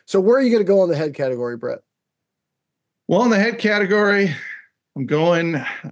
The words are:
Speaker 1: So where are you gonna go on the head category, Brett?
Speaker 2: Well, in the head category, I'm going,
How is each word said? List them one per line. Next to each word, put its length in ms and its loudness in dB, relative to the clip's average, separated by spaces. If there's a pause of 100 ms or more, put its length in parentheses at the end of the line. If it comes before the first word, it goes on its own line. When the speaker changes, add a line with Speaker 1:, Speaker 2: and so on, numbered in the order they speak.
Speaker 1:
So 140 0
where 180 4
are 20 2
you 120 2
gonna 100 4
go 160 2
on 100 4
the 60 0
head 180 -4
category, 440 -4
Brett? 240 -8 (1300)
Speaker 2:
Well, 160 2
in 60 2
the 100 2
head 180 -2
category, 720 0 (640)
I'm 120 -6
going, 540 0 (320)